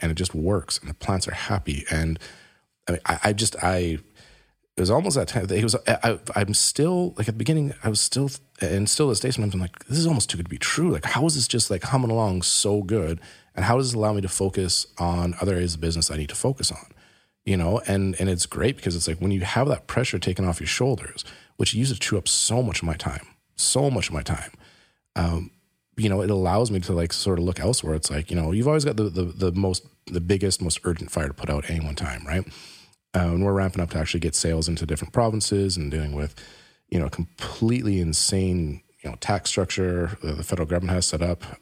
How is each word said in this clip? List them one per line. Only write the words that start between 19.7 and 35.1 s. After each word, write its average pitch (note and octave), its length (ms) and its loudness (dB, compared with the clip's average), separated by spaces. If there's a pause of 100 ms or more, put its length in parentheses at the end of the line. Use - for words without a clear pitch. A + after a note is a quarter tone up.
pressure A#2 320 -2
taken F#2 240 -2
off F2 160 0
your D#2+ 80 -8
shoulders, - 560 -2 (320)
which - 180 0
used B2+ 200 0
to G2+ 60 -8
chew - 180 0
up F2 100 -4
so - 340 2
much G#2 180 0
of E2+ 60 -4
my E2 100 0
time, - 300 -6 (300)
so C#3 340 2
much A2+ 200 0
of - 40 -8
my D2 100 -2
time, - 280 -4 (640)
um, E2+ 360 0 (440)
you A2 140 2
know, G2 120 2
it F#2+ 80 2
allows G2+ 400 4
me F#2+ 120 0
to, F2 100 -2
like, E2+ 220 0
sort F#2 260 0
of F2 60 2
look F#2 160 -2
elsewhere. E2+ 340 0
It's - 160 -2
like, D#2+ 180 -4
you E2 60 -2
know, E2 160 0
you've A2+ 160 2
always D3+ 160 4
got A#2+ 140 -2
the, G#2+ 60 2
the, F#2 200 0
the F2+ 300 0
most, F#2 340 0 (200)
the F2+ 120 -2
biggest, F#2 420 2
most E2+ 220 -2
urgent E2+ 280 -4
fire D2+ 180 -2
to C2+ 40 -6
put - 160 -6
out C#2+ 140 0
at - 80 -6
any E2 80 0
one D2+ 160 -2
time, C2 320 -6
right? F2 180 0 (680)
Uh, F2 140 4
and F2 160 2
we're G2+ 80 4
ramping F#2+ 280 2
up E2+ 100 -2
to D#2+ 60 -2
actually D#2+ 220 0
get E2 160 0
sales D#2+ 320 2
into E2 180 -2
different D#2 280 -4